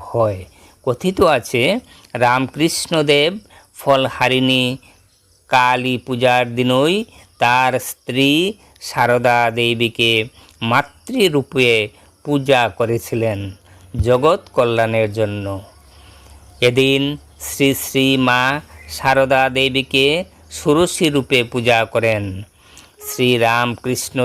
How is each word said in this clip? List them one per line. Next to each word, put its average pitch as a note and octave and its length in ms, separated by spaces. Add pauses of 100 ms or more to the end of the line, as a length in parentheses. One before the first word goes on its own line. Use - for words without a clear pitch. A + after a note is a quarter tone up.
হয়। G#2+ 360 (460)
কথিত F3+ 340 (160)
আছে, A#2+ 280 (600)
রামকৃষ্ণদেব C#3+ 1080 (460)
ফলহারিণী C3 880 (840)
কালী B2+ 460 (100)
পূজার B2 380 (120)
দিনই B2+ 400 (440)
তার B2+ 400
স্ত্রী C3+ 500 (520)
সারদা B2 580 (120)
দেবীকে A#2 600 (500)
মাতৃরূপে C#3 1120 (540)
পূজা C#3 360 (140)
করেছিলেন A2+ 640 (540)
জগৎ B2+ 480 (120)
কল্যাণের A2+ 600
জন্য। G#2 320 (1160)
এদিন C3+ 400 (440)
শ্রী - 240 (140)
শ্রী C3+ 240 (200)
মা B2 140 (560)
সারদা C3+ 520
দেবীকে C3 560 (520)
ষোড়শী E3 520
রূপে C#3 300 (120)
পূজা A#2 340
করেন। A2 380 (840)
শ্রীরামকৃষ্ণ A#2+ 1200